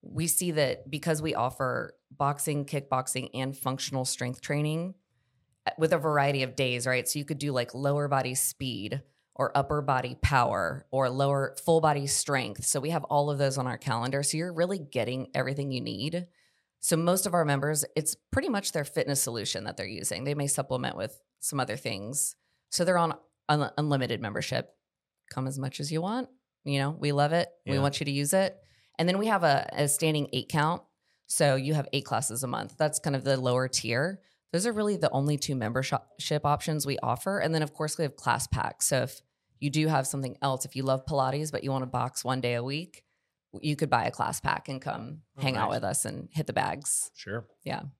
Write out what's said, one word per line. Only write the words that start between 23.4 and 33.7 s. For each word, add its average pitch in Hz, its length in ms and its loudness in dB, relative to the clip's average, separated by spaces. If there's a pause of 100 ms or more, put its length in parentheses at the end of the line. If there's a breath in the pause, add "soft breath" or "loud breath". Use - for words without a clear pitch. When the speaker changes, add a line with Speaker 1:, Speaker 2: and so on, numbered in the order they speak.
Speaker 1:
un-, 147 300 4
unlimited 135 420 0
membership. 123 540 -4 (560)
Come 131 160 -4
as 139 140 -4
much 135 200 -6
as 147 120 -4
you 160 100 0
want. 233 260 -4 (360)
You 139 160 0
know, 139 100 2
we 147 220 0
love 147 200 4
it. 170 160 4 (180)
We 139 80 0
Speaker 2:
Yeah. 135 80 4
Speaker 1:
want 139 180 2
you - 60 -2
to 143 40 -2
use 143 240 0
it. 190 220 2 (420 soft breath)
And 170 100 4
then 185 100 2
we 214 100 0
have 196 160 4
a, 143 280 4
a 147 160 2
standing 156 440 2
eight 127 180 -2
count. 156 320 2 (440)
So 143 300 4
you 135 180 0
have 147 180 0
eight 135 120 0
classes 117 400 -2
a - 40 -4
month. 110 280 -4
That's 151 220 2
kind 143 180 0
of 131 80 -4
the 135 160 4
lower 127 280 2
tier. 139 520 0 (320 soft breath)